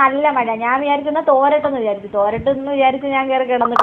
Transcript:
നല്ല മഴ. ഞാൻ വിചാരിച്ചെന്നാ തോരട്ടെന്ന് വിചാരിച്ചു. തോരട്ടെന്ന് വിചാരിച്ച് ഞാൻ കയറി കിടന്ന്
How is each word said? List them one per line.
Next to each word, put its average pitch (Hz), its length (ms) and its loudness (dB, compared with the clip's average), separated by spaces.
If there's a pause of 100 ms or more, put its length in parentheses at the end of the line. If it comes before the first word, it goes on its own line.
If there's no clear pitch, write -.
നല്ല 277 260 2
മഴ. 233 240 -2 (120)
ഞാൻ 262 140 0
വിചാരിച്ചെന്നാ 294 480 -2
തോരട്ടെന്ന് 285 520 2
വിചാരിച്ചു. 202 340 -4
തോരട്ടെന്ന് 233 580 -2
വിചാരിച്ച് 269 340 0
ഞാൻ 269 240 -2
കയറി 262 140 0
കിടന്ന് 247 380 0